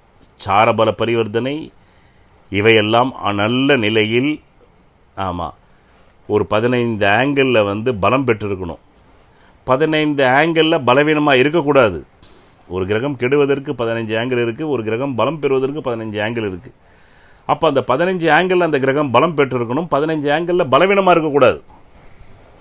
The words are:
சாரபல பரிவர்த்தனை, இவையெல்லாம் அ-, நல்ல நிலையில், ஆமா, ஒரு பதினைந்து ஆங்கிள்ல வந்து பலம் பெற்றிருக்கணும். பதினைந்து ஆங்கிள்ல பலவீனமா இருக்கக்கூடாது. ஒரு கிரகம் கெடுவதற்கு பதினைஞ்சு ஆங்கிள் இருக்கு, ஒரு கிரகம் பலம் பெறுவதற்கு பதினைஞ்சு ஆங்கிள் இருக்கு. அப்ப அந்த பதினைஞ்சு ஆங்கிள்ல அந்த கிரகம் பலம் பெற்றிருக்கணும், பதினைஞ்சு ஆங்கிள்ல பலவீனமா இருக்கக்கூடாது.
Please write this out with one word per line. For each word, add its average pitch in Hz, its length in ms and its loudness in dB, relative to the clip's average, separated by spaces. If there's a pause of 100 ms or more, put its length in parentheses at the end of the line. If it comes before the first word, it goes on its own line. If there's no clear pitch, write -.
(400)
சாரபல 110 520 2
பரிவர்த்தனை, 117 640 -2 (960)
இவையெல்லாம் 110 580 2 (140)
அ-, 101 80 -2
நல்ல 123 440 0
நிலையில், 113 560 0 (840)
ஆமா, 90 300 -6 (840)
ஒரு 104 180 0
பதினைந்து 117 600 0
ஆங்கிள்ல 131 580 2
வந்து 107 300 -4
பலம் 113 320 0
பெற்றிருக்கணும். 101 560 -4 (840)
பதினைந்து 151 580 0
ஆங்கிள்ல 160 600 2
பலவீனமா 147 480 2
இருக்கக்கூடாது. 135 640 2 (720)
ஒரு 92 180 -4
கிரகம் 120 300 -2
கெடுவதற்கு 139 560 0
பதினைஞ்சு 113 440 -4
ஆங்கிள் 120 260 -2
இருக்கு, 120 260 -4
ஒரு 127 140 -2
கிரகம் 120 320 -4
பலம் 139 260 -2
பெறுவதற்கு 135 400 -2
பதினைஞ்சு 110 400 -6
ஆங்கிள் 113 280 -4
இருக்கு. 92 240 -12 (760)
அப்ப 147 200 0
அந்த 135 200 0
பதினைஞ்சு 165 420 0
ஆங்கிள்ல 180 380 2
அந்த 151 100 0
கிரகம் 135 320 0
பலம் 156 260 2
பெற்றிருக்கணும், 131 540 -2
பதினைஞ்சு 147 400 -2
ஆங்கிள்ல 170 400 0
பலவீனமா 190 400 4
இருக்கக்கூடாது. 143 480 4 (1040)